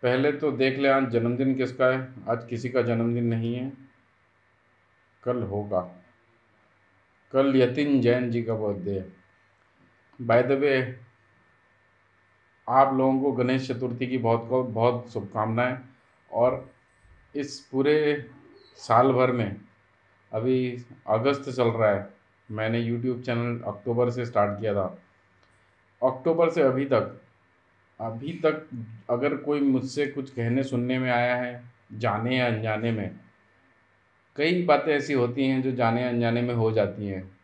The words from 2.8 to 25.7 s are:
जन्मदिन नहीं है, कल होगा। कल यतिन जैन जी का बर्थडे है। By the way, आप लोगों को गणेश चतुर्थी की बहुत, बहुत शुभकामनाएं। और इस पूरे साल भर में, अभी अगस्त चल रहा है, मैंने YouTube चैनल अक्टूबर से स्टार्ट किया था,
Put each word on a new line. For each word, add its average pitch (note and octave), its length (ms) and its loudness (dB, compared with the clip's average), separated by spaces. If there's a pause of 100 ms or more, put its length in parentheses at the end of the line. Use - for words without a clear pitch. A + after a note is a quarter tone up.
जन्मदिन A#2 440 0
नहीं A2+ 280 -2
है, B2+ 180 -6 (1500)
कल B2 220 -2
होगा। G2+ 360 -2 (1500)
कल C3+ 240 4
यतिन C3+ 440 4
जैन A#2+ 300 2
जी A#2 120 -2
का A2+ 140 -2
बर्थडे G2+ 340 -4
है। F#2 160 -6 (1120)
By A#2+ 240 4
the C3+ 180 2
way, C3+ 220 2 (1900)
आप C3+ 260 6
लोगों C3 260 4
को C#3 140 2
गणेश B2+ 340 0
चतुर्थी B2 380 -4
की B2+ 120 -2
बहुत, A#2 480 0
बहुत A#2 460 0
शुभकामनाएं। A2 640 -2 (540)
और B2 240 2 (800)
इस C#3+ 240 -6 (140)
पूरे C#3 220 4 (840)
साल B2 340 4
भर B2+ 200 4
में, G#2 240 -2 (760)
अभी B2 520 -2 (240)
अगस्त C3+ 420 0
चल A#2+ 180 2
रहा A2 220 2
है, G2+ 180 -2 (400)
मैंने A2 340 -2
YouTube A#2+ 400 -4
चैनल A#2+ 440 -4
अक्टूबर A#2+ 440 -2
से A#2+ 160 -6
स्टार्ट G2+ 340 0
किया G#2+ 140 -2
था, G2 120 0 (1160)